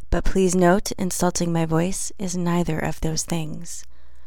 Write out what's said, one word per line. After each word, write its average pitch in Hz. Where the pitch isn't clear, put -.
But 175
please 185
note, 180
insulting 180
my 165
voice 165
is 180
neither 170
of 151
those 160
things. 165